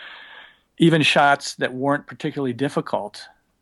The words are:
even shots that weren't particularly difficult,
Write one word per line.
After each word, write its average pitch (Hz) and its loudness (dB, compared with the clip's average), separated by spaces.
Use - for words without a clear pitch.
even 160 6
shots 143 2
that 131 -4
weren't 139 -2
particularly 135 -6
difficult, 117 -6